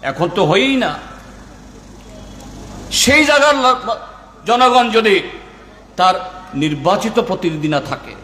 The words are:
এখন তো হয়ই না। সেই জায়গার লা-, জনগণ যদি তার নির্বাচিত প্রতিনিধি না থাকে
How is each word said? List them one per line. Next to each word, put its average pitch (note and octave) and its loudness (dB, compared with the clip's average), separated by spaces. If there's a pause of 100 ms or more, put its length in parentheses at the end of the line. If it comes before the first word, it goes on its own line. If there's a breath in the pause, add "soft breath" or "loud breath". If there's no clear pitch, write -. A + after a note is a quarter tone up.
এখন D3+ -2
তো G3 0
হয়ই A#3 2
না। G3+ 0 (2000)
সেই C#4+ 4
জায়গার D4 4
লা-, B3 0 (440)
জনগণ B3 4
যদি G#3+ 4 (800)
তার F#3 4 (400)
নির্বাচিত D#3 0
প্রতিনিধি E3 -2
না D3 0
থাকে C3 -12 (100)